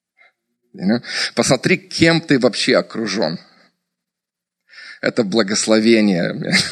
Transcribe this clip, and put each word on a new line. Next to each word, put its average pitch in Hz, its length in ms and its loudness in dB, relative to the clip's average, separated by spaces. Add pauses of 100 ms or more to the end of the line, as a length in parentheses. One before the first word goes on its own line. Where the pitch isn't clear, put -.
(720)
Ну, 101 280 -2 (320)
посмотри, 151 440 0
кем 165 440 0
ты 143 160 0
вообще 117 400 0
окружен. 92 640 -4 (1600)
Это - 220 0
благословение. 107 1300 2 (160)